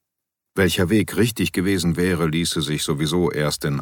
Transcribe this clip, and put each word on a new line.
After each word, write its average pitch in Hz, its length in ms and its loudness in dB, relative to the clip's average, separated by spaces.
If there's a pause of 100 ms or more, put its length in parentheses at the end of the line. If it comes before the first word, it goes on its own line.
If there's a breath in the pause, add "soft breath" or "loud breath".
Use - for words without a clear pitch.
(540)
Welcher 92 360 2
Weg 107 260 2
richtig 104 360 0
gewesen 87 440 0
wäre, 87 300 0
ließe 82 360 -2
sich 73 200 -4
sowieso 80 480 0
erst 76 340 -2
in 71 180 -2